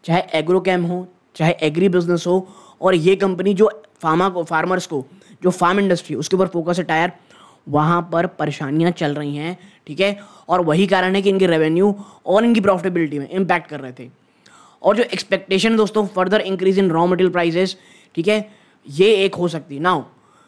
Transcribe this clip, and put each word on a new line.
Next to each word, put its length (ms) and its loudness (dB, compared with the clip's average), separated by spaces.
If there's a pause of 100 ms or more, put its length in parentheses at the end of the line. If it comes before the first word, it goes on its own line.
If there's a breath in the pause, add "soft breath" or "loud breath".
चाहे 160 0 (120)
एग्रोकेम 500 0
हो, 240 -6 (280)
चाहे 160 2 (100)
एग्री 280 2
बिजनेस 380 0
हो, 200 0 (340 loud breath)
और 140 2
ये 200 2
कंपनी 380 0
जो 160 4 (320)
फार्मा 280 0
को, 140 -4
फार्मर्स 440 -2
को, 180 -6 (380 loud breath)
जो 60 2
फार्म 300 2
इंडस्ट्री 360 -2
उसके 200 -4
ऊपर 120 2
फोकस 300 -4
है 60 -2
टायर, 280 0 (580 soft breath)
वहाँ 320 2 (100)
पर 160 0
परेशानियाँ 640 -2
चल 220 -4
रही 220 -8
हैं, 220 -8 (300 loud breath)
ठीक 120 -8
है। 180 0 (320 loud breath)
और 120 2
वही 260 2
कारण 280 2
है 60 0
कि 80 0
इनके 180 2
रेवेन्यू 480 2 (300 loud breath)
और 200 2
इनकी 160 4
प्रॉफिटेबिलिटी 580 0
में 100 -10
इम्पैक्ट 380 -2
कर 120 -12
रहे 200 -14
थे। 100 -18 (720 soft breath)
और 160 2
जो 60 4
एक्सपेक्टेशन 720 -2
दोस्तों, 300 0
further 340 0
increase 360 0
in 140 4
raw 140 2
material 260 2
prices, 440 0 (400 soft breath)
ठीक 120 -4
है, 220 0 (380 soft breath)
ये 280 4
एक 200 0
हो 120 -2
सकती 280 -10
है। 60 -8
Now, 200 0 (460 soft breath)